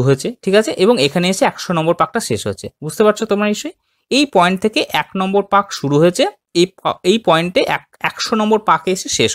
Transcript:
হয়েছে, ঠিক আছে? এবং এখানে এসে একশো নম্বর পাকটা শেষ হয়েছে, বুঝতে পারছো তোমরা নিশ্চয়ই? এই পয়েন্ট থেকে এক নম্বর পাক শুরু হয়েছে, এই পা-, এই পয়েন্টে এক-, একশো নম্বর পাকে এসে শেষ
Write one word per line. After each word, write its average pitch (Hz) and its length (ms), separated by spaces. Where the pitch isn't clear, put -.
হয়েছে, 139 240
ঠিক 190 160
আছে? 214 120
এবং 233 120
এখানে 175 280
এসে 185 180
একশো - 260
নম্বর 165 240
পাকটা 160 180
শেষ 104 180
হয়েছে, 101 200
বুঝতে 151 220
পারছো 208 260
তোমরা 208 200
নিশ্চয়ই? 294 240
এই 277 120
পয়েন্ট 180 300
থেকে 220 140
এক - 80
নম্বর 196 220
পাক 202 120
শুরু 143 220
হয়েছে, 175 220
এই 180 60
পা-, - 200
এই 220 60
পয়েন্টে 175 340
এক-, - 200
একশো - 320
নম্বর 214 180
পাকে 165 260
এসে - 120
শেষ 110 180